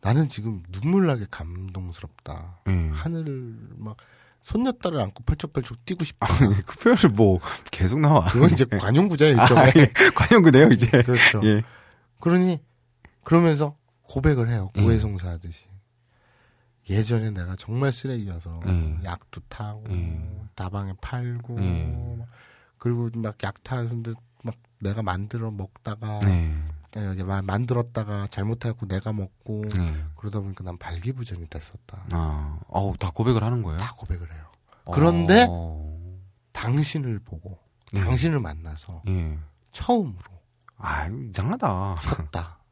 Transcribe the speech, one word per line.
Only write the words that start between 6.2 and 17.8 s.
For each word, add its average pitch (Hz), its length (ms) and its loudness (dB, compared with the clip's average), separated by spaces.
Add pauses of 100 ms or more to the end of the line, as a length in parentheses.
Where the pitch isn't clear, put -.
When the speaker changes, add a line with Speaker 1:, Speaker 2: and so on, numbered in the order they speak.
Speaker 2:
아, 101 400 4
그 - 120 -16
표현을 226 360 6
뭐, 98 260 6 (300)
계속 101 300 0
나와. 147 280 6
Speaker 1:
그건 127 220 6
이제 131 160 4
Speaker 2:
네. 107 120 -2
Speaker 1:
관용구잖아요, 147 640 4
일종의. 123 220 8
Speaker 2:
아, 131 120 8
예. 147 160 8 (220)
관용구네요, 165 540 8
이제. 123 180 6 (160)
Speaker 1:
그렇죠. 120 420 4
Speaker 2:
예. 107 180 4 (580)
Speaker 1:
그러니, 180 400 2 (640)
그러면서 151 520 2 (260)
고백을 127 480 0
해요. 98 260 -4
Speaker 2:
예. 104 60 2
Speaker 1:
고해성사하듯이. 90 840 -2 (1300)
"예전에 110 400 0
내가 92 260 -8
정말 131 360 -4